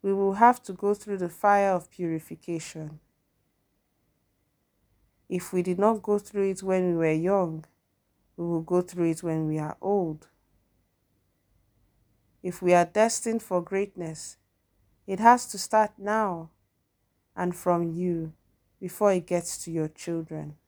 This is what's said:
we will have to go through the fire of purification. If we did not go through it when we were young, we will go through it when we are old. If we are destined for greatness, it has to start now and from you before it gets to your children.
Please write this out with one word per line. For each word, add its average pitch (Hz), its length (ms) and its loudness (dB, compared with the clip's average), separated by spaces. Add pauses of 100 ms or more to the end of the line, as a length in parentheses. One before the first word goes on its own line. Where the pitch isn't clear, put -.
we 196 140 0
will 196 200 0
have 233 280 6
to 202 100 -14
go 202 220 -2
through 202 240 -8
the 180 100 -2
fire 202 440 4
of 180 180 -2
purification. 160 1080 -8 (2250)
If 180 240 -4
we 180 100 2
did 180 160 -2
not 214 240 2
go 208 160 0
through 202 300 -2
it 190 140 -4
when 185 300 2
we 170 40 0
were 160 160 2
young, 165 540 0 (720)
we 170 80 -4
will 170 160 -2
go 175 180 2
through 175 300 -2
it 160 120 -4
when 160 240 -2
we 156 120 -2
are 151 240 -6
old. 180 460 -2 (2250)
If 180 200 -8
we 180 100 6
are 175 140 6
destined 226 560 0
for 180 180 -2
greatness, 185 800 -6 (680)
it 190 140 -4
has 240 280 6
to 202 100 -10
start 214 400 2
now 196 500 -2 (880)
and 180 180 -2
from 170 380 0
you 165 400 -4 (480)
before 196 320 0
it 180 140 -2
gets 175 380 -4
to 175 60 -10
your 160 180 -2
children. 160 680 -8 (120)